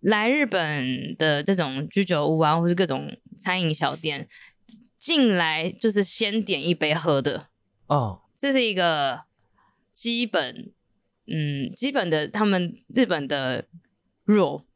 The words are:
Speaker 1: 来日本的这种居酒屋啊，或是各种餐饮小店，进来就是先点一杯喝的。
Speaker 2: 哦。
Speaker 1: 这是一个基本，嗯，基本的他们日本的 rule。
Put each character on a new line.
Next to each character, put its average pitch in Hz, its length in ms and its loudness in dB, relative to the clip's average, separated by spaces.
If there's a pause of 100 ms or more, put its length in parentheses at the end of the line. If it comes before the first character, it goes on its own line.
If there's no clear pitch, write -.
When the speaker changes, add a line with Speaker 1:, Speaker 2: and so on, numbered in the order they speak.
Speaker 1:
来 214 300 2
日 285 160 2
本 147 680 -2
的 147 260 2
这 196 120 2
种 147 340 -4
居 196 160 0
酒 156 220 0
屋 156 120 2
啊， 156 200 4
或 170 80 2
是 175 80 4
各 180 120 2
种 143 300 -4 (220)
餐 185 220 -2
饮 165 140 0
小 139 220 -2
店， 151 320 -8 (720)
进 262 380 2
来 160 320 0 (120)
就 226 100 2
是 202 120 2
先 208 400 -2
点 156 220 -2
一 175 80 2
杯 156 220 0
喝 156 260 2
的。 139 260 -4 (420)
Speaker 2:
哦。 123 320 0 (200)
Speaker 1:
这 277 120 0
是 262 100 4
一 226 100 2
个 160 500 0 (680)
基 233 320 -2
本， 156 460 -4 (560)
嗯， 147 500 -2
基 269 140 -4
本 233 180 -2
的 151 200 0
他 214 160 -2
们 185 300 0 (200)
日 269 100 4
本 156 220 -2
的 131 400 -4 (600)
rule。 170 360 2 (140)